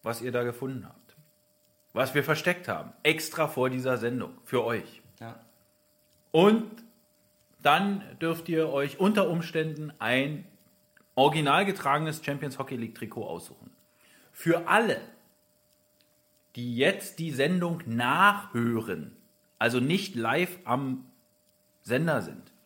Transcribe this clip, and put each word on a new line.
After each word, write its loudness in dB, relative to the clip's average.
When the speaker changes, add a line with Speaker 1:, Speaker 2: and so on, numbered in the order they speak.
Speaker 1:
was -6
ihr -6
da 0
gefunden -6
habt. -20
Was 0
wir 4
versteckt 0
haben, -6
extra 0
vor 0
dieser -2
Sendung, -4
für 0
euch. -6
Speaker 2:
Ja. -16
Speaker 1:
Und 6
dann 4
dürft -4
ihr 0
euch -2
unter 4
Umständen -4
ein -2
original 4
getragenes -2
Champions -6
Hockey -6
League -8
Trikot -10
aussuchen. -14
Für -2
alle, 4
die -6
jetzt 0
die -4
Sendung 0
nachhören, 0
also 2
nicht 0
live -2
am -2
Sender 0
sind -14